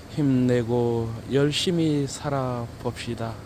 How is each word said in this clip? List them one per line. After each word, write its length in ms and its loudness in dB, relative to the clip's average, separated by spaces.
힘내고 920 2
열심히 760 2
살아봅시다. 1300 -4